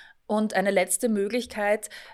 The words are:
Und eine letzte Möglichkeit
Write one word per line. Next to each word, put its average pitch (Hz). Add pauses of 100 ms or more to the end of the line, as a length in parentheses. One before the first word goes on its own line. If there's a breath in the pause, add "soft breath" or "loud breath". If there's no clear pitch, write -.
(260 loud breath)
Und 214
eine 190
letzte 190
Möglichkeit 214 (220 loud breath)